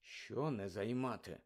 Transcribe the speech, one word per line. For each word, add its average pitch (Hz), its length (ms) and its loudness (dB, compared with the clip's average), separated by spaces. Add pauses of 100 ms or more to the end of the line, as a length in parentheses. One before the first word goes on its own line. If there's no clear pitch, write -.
Що 131 500 0
не 101 180 2
займати? 104 760 0